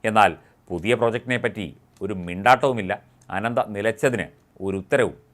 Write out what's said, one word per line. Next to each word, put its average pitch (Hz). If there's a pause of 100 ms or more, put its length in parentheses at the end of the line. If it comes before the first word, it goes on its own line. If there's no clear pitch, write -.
എന്നാൽ 107 (380)
പുതിയ 87
പ്രോജക്റ്റിനെ 117
പറ്റി 104 (380)
ഒരു 101 (140)
മിണ്ടാട്ടവുമില്ല. 107 (440)
അനന്ത 117 (160)
നിലച്ചതിന് 110 (380)
ഒരു 95
ഉത്തരവും 110 (180)